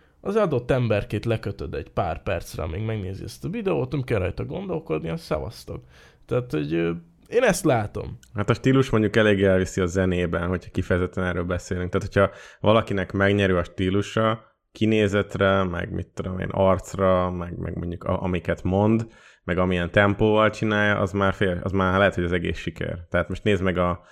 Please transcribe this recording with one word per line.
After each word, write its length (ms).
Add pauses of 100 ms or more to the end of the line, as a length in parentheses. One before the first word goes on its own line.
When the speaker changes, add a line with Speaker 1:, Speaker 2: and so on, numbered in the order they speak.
(200)
Speaker 1:
Az 160
adott 340
emberkét 540
lekötöd 500
egy 160
pár 320
percre, 400
amíg 220
megnézi 400
ezt 200
a 40
videót, 440
nem 100
kell 160
rajta 260
gondolkodni, 640
azt 160
szevasztok. 600 (420)
Tehát, 240
hogy, 240
ö, 160 (380)
én 140
ezt 220
látom. 540 (160)
Speaker 2:
Hát 160
a 40
stílus 360
mondjuk 260
elég 260
elviszi 380
a 60
zenében, 600
hogyha 220
kifejezetten 540
erről 200
beszélünk. 460
Tehát, 220
hogyha 180 (300)
valakinek 520
megnyerő 440
a 80
stílusa, 880 (200)
kinézetre, 920
meg 280
mit 220
tudom 240
én, 120
arcra, 800
meg, 280
meg 180
mondjuk 280
a-, 180
amiket 400
mond, 440 (380)
meg 140
amilyen 320
tempóval 600
csinálja, 480
az 140
már 220
fél, 280
az 100
már 260
lehet, 160
hogy 100
az 80
egész 260
siker. 520
Tehát 180
most 160
nézd 180
meg 160
a, 120 (220)